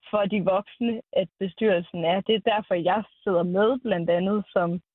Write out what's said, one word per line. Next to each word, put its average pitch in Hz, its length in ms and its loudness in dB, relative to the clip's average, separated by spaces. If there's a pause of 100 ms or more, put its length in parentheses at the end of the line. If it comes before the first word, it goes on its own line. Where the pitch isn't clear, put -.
for 208 160 0
de 202 180 -2
voksne, 214 580 -2 (120)
at 190 140 0 (120)
bestyrelsen 180 680 -2
er. 185 160 2
Det 220 140 0
er 220 200 0
derfor, 208 200 -2
jeg 180 280 0 (200)
sidder 175 200 2
med, 208 360 2
blandt 175 300 -2
andet 190 400 0
som 175 320 -2 (140)